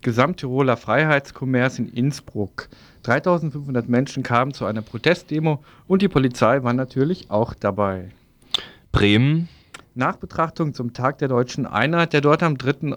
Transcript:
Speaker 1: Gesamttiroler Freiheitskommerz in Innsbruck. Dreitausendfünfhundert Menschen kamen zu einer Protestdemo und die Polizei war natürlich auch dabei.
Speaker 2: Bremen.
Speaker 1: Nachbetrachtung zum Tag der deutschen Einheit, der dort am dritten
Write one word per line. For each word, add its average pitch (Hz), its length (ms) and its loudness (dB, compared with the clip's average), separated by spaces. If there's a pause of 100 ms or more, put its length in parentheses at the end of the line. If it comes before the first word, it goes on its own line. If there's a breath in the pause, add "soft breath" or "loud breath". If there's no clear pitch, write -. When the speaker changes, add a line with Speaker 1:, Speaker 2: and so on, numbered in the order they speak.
Speaker 1:
Gesamttiroler 127 760 0
Freiheitskommerz 131 1000 0
in 117 120 -4
Innsbruck. - 800 -6 (320 soft breath)
Dreitausendfünfhundert 143 840 -2
Menschen 127 360 -2
kamen 127 320 0
zu - 100 -8
einer 107 160 -4
Protestdemo 156 840 -2 (240 soft breath)
und 190 140 2
die 202 80 2
Polizei 131 540 2
war 120 100 0
natürlich 131 580 -2
auch 107 220 0
dabei. 98 560 -2 (840 loud breath)
Speaker 2:
Bremen. 123 560 4 (460 loud breath)
Speaker 1:
Nachbetrachtung 156 800 -4
zum 120 220 -8
Tag 131 240 -2
der 143 100 -2
deutschen 123 380 0
Einheit, 160 480 0
der 147 80 4
dort 151 200 4
am 160 140 2
dritten 135 400 -2